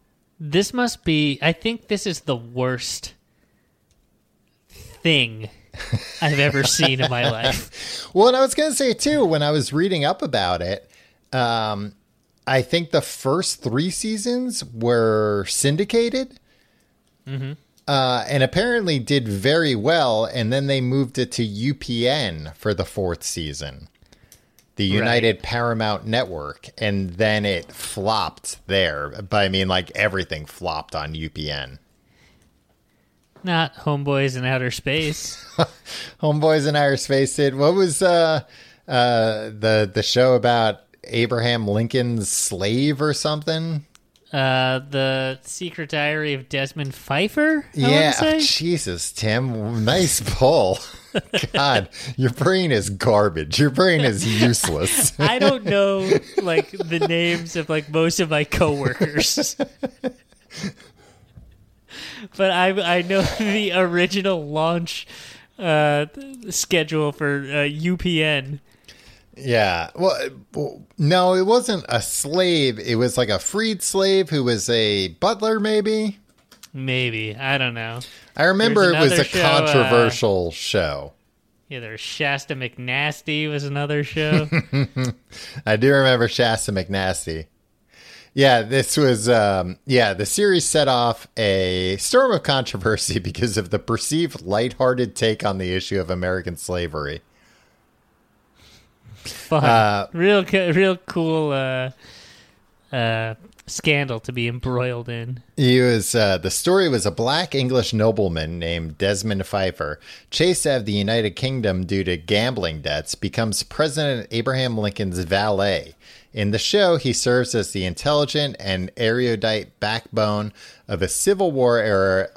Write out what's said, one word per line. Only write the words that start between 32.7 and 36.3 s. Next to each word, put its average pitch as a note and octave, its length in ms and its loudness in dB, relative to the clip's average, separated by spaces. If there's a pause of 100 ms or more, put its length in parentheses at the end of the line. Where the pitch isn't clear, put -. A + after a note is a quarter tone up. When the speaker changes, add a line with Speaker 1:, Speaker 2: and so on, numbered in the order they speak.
Speaker 1:
Not E3 320 -2
Homeboys C#3 600 0
in B2+ 80 -4
Outer B2+ 280 0
Space. D3+ 640 -4 (480)
Speaker 2:
<laughs> - 340 -14
Homeboys D3+ 480 2